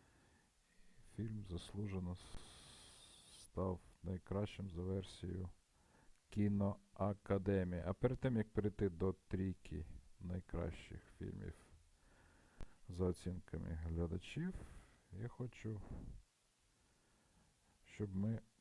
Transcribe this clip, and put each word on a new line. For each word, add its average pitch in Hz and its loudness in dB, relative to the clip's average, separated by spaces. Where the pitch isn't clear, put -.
Фільм 107 -4
заслужено 90 -4
с-, - -8
став 92 -2
найкращим 95 -2
за 85 -4
версією 92 -2
Кіноакадемії. 98 4
А 95 4
перед 127 4
тим, 127 4
як 107 4
перейти 101 4
до 92 4
трійки 92 -2
найкращих 87 -4
фільмів 92 -6
за 90 2
оцінками 90 0
глядачів, 82 0
я 101 -6
хочу, 113 -6
щоб 98 -2
ми 110 2